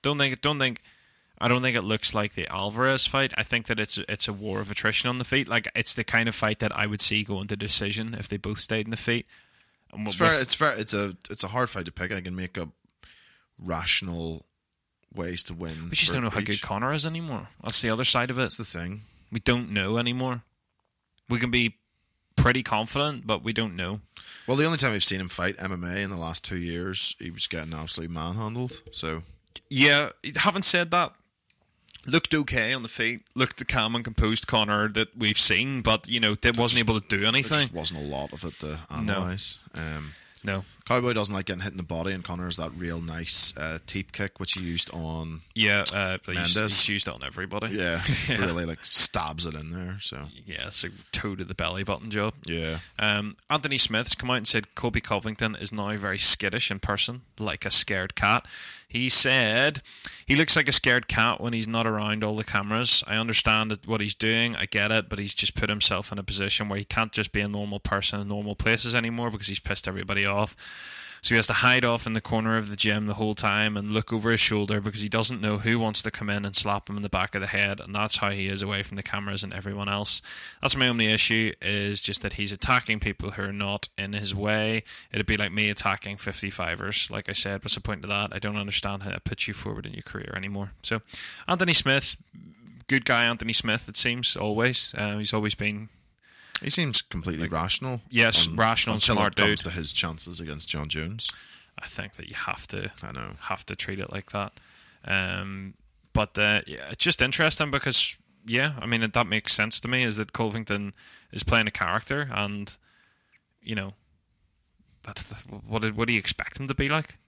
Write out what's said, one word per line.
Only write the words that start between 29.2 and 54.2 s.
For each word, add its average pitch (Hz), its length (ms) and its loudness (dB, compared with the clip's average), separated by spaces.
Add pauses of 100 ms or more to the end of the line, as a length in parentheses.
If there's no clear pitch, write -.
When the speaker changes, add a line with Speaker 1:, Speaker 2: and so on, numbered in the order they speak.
Speaker 1:
Yeah, 143 400 4 (260)
having 196 260 2
said 175 280 4
that, 175 220 2 (920)
looked 156 280 2
okay 127 400 0
on 127 80 -4
the 113 60 -8
feet, 113 340 -2 (120)
looked 127 240 0
the 127 60 -6
calm 113 300 0
and 120 100 -2
composed 113 420 2
Conor 104 420 2
that 110 280 -2
we've 107 220 2
seen, 123 420 4
but, 110 280 2
you 117 120 0
know, 107 140 4
they 120 160 4
Speaker 2:
There 117 100 0
Speaker 1:
wasn't 120 200 6
Speaker 2:
just, 113 100 4
Speaker 1:
able 110 100 2
to - 80 -16
do 101 120 2
Speaker 2:
there 107 80 2
Speaker 1:
anything. 139 320 2
Speaker 2:
just 131 120 4
wasn't 80 280 -2
a - 40 -6
lot 71 280 -6
of 78 120 -8
it 80 160 -6
to 76 60 -6 (240)
Speaker 1:
No. 76 80 -6 (160)
Speaker 2:
analyse. 92 440 -4 (180)
Um, 78 360 -8 (300)
Speaker 1:
No. 95 220 -4 (200)
Speaker 2:
Cowboy 123 300 0
doesn't 104 200 0
like 95 120 -4
getting 92 160 -4
hit 98 80 -6
in - 80 -12
the 90 40 -6
body, 85 300 -4
and 92 100 -6
Conor 87 220 -8
has 87 140 -2
that 80 180 -4
real 85 240 -6
nice, 82 560 2
uh, 80 300 -6
teep - 260 -8
kick, - 260 -6
which 92 140 -2
he 95 100 -2
used 85 300 0
on 80 480 -8 (140)
Speaker 1:
Yeah, 104 300 4 (100)
uh, 92 320 -2
he's, 90 80 -6
Speaker 2:
Mendes. 85 200 2
Speaker 1:
he's 107 360 6
used 101 180 0
it 71 60 -8
on 62 100 -12
everybody. 98 500 -6
Speaker 2:
Yeah, 87 240 0 (160)
Speaker 1:
<laughs> - 140 0
Yeah. 120 80 0
Speaker 2:
really, 87 300 0
like, 82 180 -8
stabs 80 640 0
it 78 80 -8
in 76 160 -12
there, 90 320 -10
so. 73 240 -6 (180)
Speaker 1:
Yeah, 78 220 -10
it's - 180 -2
a 92 60 -8 (200)
toe 101 260 -2
to 95 100 -8
the 90 80 -8
belly 90 300 -4
button 104 260 -6
job. 104 240 -2 (100)
Speaker 2:
Yeah. 80 360 -4 (180)
Speaker 1:
Um, 104 380 0 (120)
Anthony 139 300 0
Smith's 110 360 2
come 123 160 -4